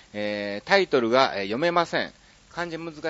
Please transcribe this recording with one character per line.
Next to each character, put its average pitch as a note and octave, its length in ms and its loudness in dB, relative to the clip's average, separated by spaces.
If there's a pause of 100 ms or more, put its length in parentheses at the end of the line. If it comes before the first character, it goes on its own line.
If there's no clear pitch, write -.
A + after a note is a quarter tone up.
(120)
え G#2 520 -4
ー、 - 40 -18
タ G3 100 6
イ F#3 100 2
ト C#3 120 4
ル A2+ 80 2
が、 B2+ 260 4
え G2 60 -4
ー、 - 40 -4
読 G#2 140 -4
め E3+ 120 0
ま E3+ 160 2
せ D3+ 180 -2
ん。 D#2 80 -12 (380)
漢 F3 180 -8
字 D#3+ 100 -10
難 E3 160 -10
し D3+ 160 -18